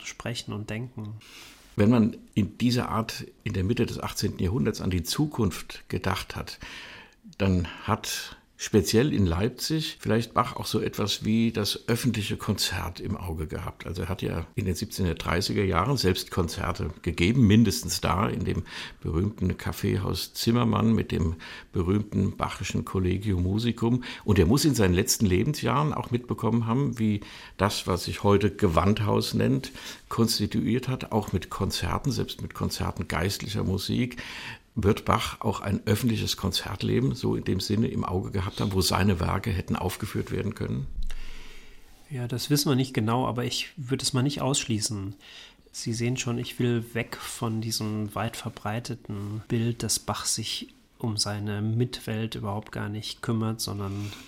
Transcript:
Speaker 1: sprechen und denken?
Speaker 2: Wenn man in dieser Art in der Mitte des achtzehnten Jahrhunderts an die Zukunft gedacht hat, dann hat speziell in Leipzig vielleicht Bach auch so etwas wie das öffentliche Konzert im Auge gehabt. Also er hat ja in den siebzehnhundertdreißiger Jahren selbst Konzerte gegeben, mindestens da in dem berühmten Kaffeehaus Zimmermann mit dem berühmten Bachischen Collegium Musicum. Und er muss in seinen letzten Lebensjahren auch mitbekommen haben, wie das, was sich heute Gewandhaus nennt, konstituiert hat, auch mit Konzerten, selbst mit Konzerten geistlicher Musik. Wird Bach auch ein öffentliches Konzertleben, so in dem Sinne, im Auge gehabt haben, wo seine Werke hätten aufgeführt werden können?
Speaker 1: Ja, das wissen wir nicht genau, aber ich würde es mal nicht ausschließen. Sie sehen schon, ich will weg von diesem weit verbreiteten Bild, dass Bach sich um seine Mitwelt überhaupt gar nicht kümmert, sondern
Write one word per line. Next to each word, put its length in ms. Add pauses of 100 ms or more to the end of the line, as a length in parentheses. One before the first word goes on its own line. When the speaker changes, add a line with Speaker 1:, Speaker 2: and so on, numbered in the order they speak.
Speaker 1:
sprechen 520
und 160
denken? 480 (580)
Speaker 2:
Wenn 140
man 260 (160)
in 240
dieser 320
Art 380 (180)
in 80
der 100
Mitte 220
des 180
achtzehnten 400
Jahrhunderts 380
an 80
die 140
Zukunft 880
gedacht 440
hat, 240 (760)
dann 320 (160)
hat 540 (240)
speziell 520
in 100
Leipzig 760
vielleicht 340
Bach 200
auch 120
so 160
etwas 420
wie 260
das 380
öffentliche 480
Konzert 640
im 160
Auge 300
gehabt. 400
Also 160
er 80
hat 100
ja 340
in 120
den 80
siebzehnhundertdreißiger 880
Jahren 320
selbst 340
Konzerte 600 (100)
gegeben, 460
mindestens 560
da 260
in 160
dem 200 (360)
berühmten 560
Kaffeehaus 800
Zimmermann 580
mit 180
dem 260 (360)
berühmten 640
Bachischen 480
Collegium 600
Musicum. 600 (200)
Und 140
er 60
muss 220
in 80
seinen 180
letzten 320
Lebensjahren 680
auch 160
mitbekommen 560
haben, 320
wie 240 (340)
das, 300
was 180
sich 200
heute 300
Gewandhaus 800
nennt, 400 (380)
konstituiert 760
hat, 260
auch 200
mit 160
Konzerten, 640
selbst 300
mit 100
Konzerten 560
geistlicher 560
Musik. 580 (540)
Wird 280
Bach 360
auch 200
ein 240
öffentliches 520
Konzertleben, 800
so 180
in 80
dem 160
Sinne, 300
im 160
Auge 260
gehabt 300
haben, 120
wo 80
seine 380
Werke 320
hätten 240
aufgeführt 560
werden 240
können? 320 (1200)
Speaker 1:
Ja, 200
das 220
wissen 200
wir 60
nicht 180
genau, 320
aber 180
ich 320
würde 280
es 80
mal 100
nicht 180
ausschließen. 760 (560)
Sie 200
sehen 240
schon, 220
ich 220
will 240 (100)
weg 220
von 440
diesem 540
weit 220
verbreiteten 1120
Bild, 340
dass 160
Bach 260
sich 440 (300)
um 180
seine 460
Mitwelt 720
überhaupt 340
gar 180
nicht 340
kümmert, 380
sondern 520 (160)